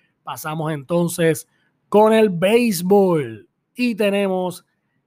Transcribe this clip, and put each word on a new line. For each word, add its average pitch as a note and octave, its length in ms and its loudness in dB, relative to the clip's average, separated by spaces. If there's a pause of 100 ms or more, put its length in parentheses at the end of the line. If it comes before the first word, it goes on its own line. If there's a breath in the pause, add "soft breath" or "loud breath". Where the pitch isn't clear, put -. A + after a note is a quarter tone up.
(220 soft breath)
pasamos D#3 480 -8
entonces E3 800 -2 (400)
con G#3+ 240 4
el A3 180 4
béisbol F3+ 1160 0 (260)
y B3 220 -4
tenemos F#3+ 680 -2 (420)